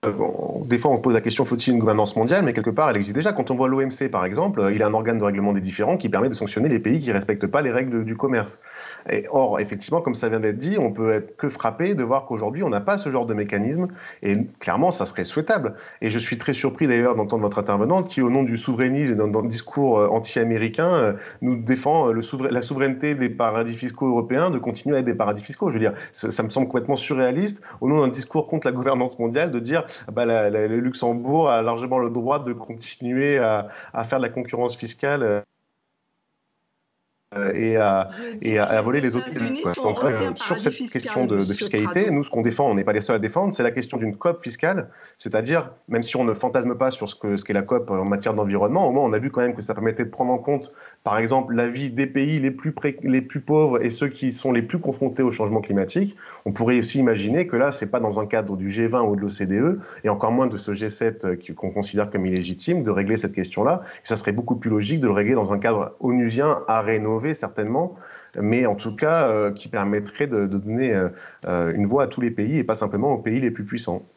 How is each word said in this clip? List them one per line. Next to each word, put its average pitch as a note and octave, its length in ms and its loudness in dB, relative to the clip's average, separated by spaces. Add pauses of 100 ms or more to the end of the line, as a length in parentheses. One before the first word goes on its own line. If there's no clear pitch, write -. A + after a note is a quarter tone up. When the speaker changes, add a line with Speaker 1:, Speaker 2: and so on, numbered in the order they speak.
Speaker 1:
euh, A2 60 2
bon, - 540 -2
des A#2+ 140 2
fois, C#3+ 120 2
on B2+ 80 4
pose A#2+ 160 4
la A2 60 6
question, A#2 240 0
faut-il B2+ 280 0
une A#2+ 60 6
gouvernance G#2+ 380 4
mondiale ? C#3 280 4
Mais B2 80 2
quelque A2+ 180 0
part, C#3+ 200 2
elle G#2+ 60 2
existe G2+ 180 -2
déjà. E3+ 180 2
Quand C3+ 180 -2
on C3+ 40 2
voit C3 140 2
l'O C3+ 120 2
M C3+ 100 0
C, C3 180 -4
par F#2 160 0
exemple, C3+ 360 0
euh, G2 140 4
il G#2+ 80 2
a G#2+ 40 4
un G#2+ 80 2
organe A2 240 0
de G#2 60 0
règlement G2+ 280 2
des G2 80 2
différends G2+ 360 0
qui A#2+ 120 -4
permet A#2+ 200 2
de A#2 60 -2
sanctionner A2 340 -2
les C#3+ 100 2
pays A#2 220 2
qui B2 120 -2
respectent G2+ 340 0
pas C#3+ 160 0
les C3 100 -2
règles A#2+ 320 0
du A2+ 120 -4
commerce. A#2 440 -2 (480)
Et G#2 220 -2
or, B2+ 300 2
effectivement, G#2+ 400 -2
comme C3 160 -2
ça A2+ 120 -2
vient A2 120 0
d'être G#2+ 180 0
dit, E3+ 200 -2
on A#2+ 140 2
peut A2 200 2
être G#2+ 240 -2
que D3 120 -2
frappé D3+ 460 -2
de C#3+ 80 0
voir C3 240 0
qu'aujourd'hui, A#2 380 -4
on D#3 40 0
n'a G#2 120 0
pas G3 180 0
ce F3 120 -4
genre B2 140 0
de A#2 100 -2
mécanisme. G#2+ 540 -2 (340)
Et G2+ 140 2 (220)
clairement, B2+ 320 2
ça G#2+ 160 -2
serait - 180 -4
souhaitable. D#3 520 0 (260)
Et A2+ 80 0
je A2 80 0
suis A#2 180 -2
très C#3 160 -4
surpris, C3 360 0
d'ailleurs, A#2+ 260 4
d'entendre A2 280 0
votre G#2 160 0
intervenante G#2+ 500 2
qui, - 120 -2
au B2 100 4
nom C3+ 120 4
du A#2 160 0
souverainisme C3 540 0
et G#2+ 40 2
dans, G#2+ 120 2
dans G#2+ 140 0
le A#2+ 60 -2
discours, A#2 500 0
euh, G#2 100 6
anti-américain, A2+ 840 0
euh, A#2 180 4 (280)
nous B2 160 0
défend, C3 520 2
euh, A2+ 40 4
le A2+ 100 0
souverain-, C3 280 -4
la A#2+ 120 0
souveraineté C3+ 520 0
des B2+ 160 0
paradis A#2 440 0
fiscaux A#2+ 340 -4
européens B2+ 420 2
de C#3 80 -2
continuer C3 380 -2
à - 40 4
être B2+ 60 0
des A#2 80 0
paradis G#2 280 0
fiscaux. - 260 -4
Je C3+ 60 -2
veux A2+ 60 0
dire, G#2+ 140 2 (180)
ça, - 180 -6
ça - 120 -2
me A2+ 80 -2
semble C3 160 0
complètement B2+ 300 -2
surréaliste, C#3 680 -2 (180)
au B2+ 80 0
nom D3 140 4
d'un C3 60 4
discours C3+ 380 -2
contre D#3 200 -2
la B2+ 60 2
gouvernance B2+ 460 0
mondiale, B2 340 0
de A#2+ 80 0
dire, C#3 240 0 (280)
bah, A#2+ 140 0
la, A2 240 4
la, G#2+ 160 2
le A2+ 140 0
Luxembourg B2+ 680 0
a A#2 140 4
largement A#2+ 360 0
le A#2+ 120 0
droit B2 320 -2
de B2 100 -6
continuer B2 840 -2
à, G#2+ 300 2 (260)
à A#2 100 -4
faire C3 140 -2
de B2+ 60 0
la A#2 60 -4
concurrence A#2+ 460 -4
fiscale, C#3 460 -4
euh, G#2 180 2 (2000)
euh, G2 180 0
et A2+ 220 2
à, G2 340 4
Speaker 2:
Je A#3 280 -10
dis A2+ 120 -4
Speaker 1:
et G#2+ 80 2
à, G2+ 80 4
Speaker 2:
que A2 60 2
Speaker 1:
à A2 80 4
voler B2 200 2
Speaker 2:
les C3 80 0
Speaker 1:
les A2+ 80 -2
autres B2 120 -4
Speaker 2:
États-Unis - 260 -2
Speaker 1:
pays, - 80 -6
quoi. E2+ 120 0
Speaker 2:
sont - 80 -6
Speaker 1:
Donc, - 220 0
Speaker 2:
aussi B2 180 2
Speaker 1:
euh, F#2 80 0
Speaker 2:
un - 60 -6
Speaker 1:
sur - 100 -6
Speaker 2:
paradis E3+ 160 -2
Speaker 1:
cette D3+ 100 0
Speaker 2:
fiscal, A3 300 -4
Speaker 1:
question A3 240 -2
de, G#2 80 0
de - 40 2
Speaker 2:
monsieur G2 160 0
Speaker 1:
fiscalité, G2+ 480 0
Speaker 2:
Prado. G#3+ 100 2
Speaker 1:
nous, C#3+ 120 2
ce - 60 -10
qu'on A#2 120 0
défend, A#2+ 280 2
on G#2+ 40 2
n'est G2 100 0
pas G#2 80 2
les G#2+ 80 2
seuls A2+ 160 0
à - 20 2
défendre, E3+ 340 0
c'est E3 100 -2
la A#2+ 80 4
question B2 260 -6
d'une A2 200 -2
coop E3+ 260 -2
fiscale, D#3+ 480 -2 (280)
c'est-à-dire, A#2+ 520 0 (180)
même A#2 140 0
si - 140 -4
on B2+ 80 2
ne A2+ 100 2
fantasme B2 420 0
pas C3 140 2
sur A2 180 -6
ce - 60 -10
que, G2+ 220 -2
ce G2+ 80 -4
qu'est - 80 -4
la G2 100 2
cop A#2+ 280 0
en F#2+ 140 0
matière G2+ 300 0
d'environnement, G#2 540 2
au B2 40 2
moins C#3 120 4
on A2+ 80 2
a G#2+ 60 2
vu C3 120 -2
quand B2+ 100 -2
même A#2+ 140 2
que G#2 80 -10
ça - 120 -4
permettait A2+ 300 0
de A2+ 60 -8
prendre B2+ 220 -2
en B2+ 60 0
compte C#3 340 -2 (340)
par G#2 120 2
exemple, A#2+ 360 0
la A#2+ 140 2
vie C3 220 -4
des C3+ 180 0
pays C#3+ 320 0
les C3+ 100 2
plus C3+ 220 -6
pré-, C#3+ 320 -4
les C3 180 2
plus C3 180 -8
pauvres D3+ 400 4
et A#2+ 100 2
ceux C#3 180 -2
qui C3+ 240 -4
sont C3 180 -2
les A#2 120 4
plus D#3+ 180 -2
confrontés C3+ 420 -2
au B2 80 4
changement A2 300 0
climatique, G#2 560 0 (300)
on G2+ 60 -2
pourrait A#2 280 4
aussi A#2 180 0
imaginer A#2+ 480 2
que F3 80 -6
là, C3 160 4
c'est A2 220 -6
pas B2 80 2
dans G#2+ 180 0
un G#2+ 80 -2
cadre G#2 300 0
du G2 160 -4
G A2+ 160 2
vingt A#2+ 160 2
ou G#2 100 2
de G2 60 0
l'O G2+ 80 -2
C G2 180 -4
D F#2+ 100 2
E, E3 220 2 (240)
et A2+ 60 0
encore G#2+ 240 2
moins B2+ 160 2
de G#2+ 80 -4
ce G#2 180 -6
G G#2+ 140 -4
sept, G#2 360 -4
euh, F#2 120 0
qui, F2+ 180 -12
qu'on F#2 160 -6
considère G#2 400 -2
comme F#2+ 160 -2
illégitime, F#2 560 0
de A2 80 0
régler G2 260 2
cette G2+ 180 -4
question-là. G#2+ 500 0
Et - 240 -16
ça A2+ 80 0
serait - 160 -2
beaucoup A#2 240 0
plus A2+ 120 -4
logique G#2+ 300 2
de C3 80 2
le G#2+ 60 4
régler G#2 220 4
dans G2+ 180 2
un G#2 80 0
cadre A2 400 0
onusien B2 680 2
à A2 140 2
rénover, A2 540 0
certainement, B2 600 -2 (400)
mais A#2 320 2
en G#2 80 2
tout G#2+ 220 -8
cas, D3+ 320 2
euh, G#2+ 240 2
qui - 160 -12
permettrait G#2 580 -2
de, G#2+ 220 0
de G2 100 -2
donner, A2+ 340 0
euh, F#2+ 160 2 (380)
euh, F2 260 0
une G2+ 140 2
voix C3 160 4
à B2+ 60 2
tous B2+ 120 -6
les A#2+ 120 0
pays A#2 260 0
et - 60 0
pas A2 100 0
simplement G#2 380 0
aux A#2+ 60 0
pays A2+ 220 0
les B2 120 0
plus G#2 120 -8
puissants. G2+ 380 -6 (140)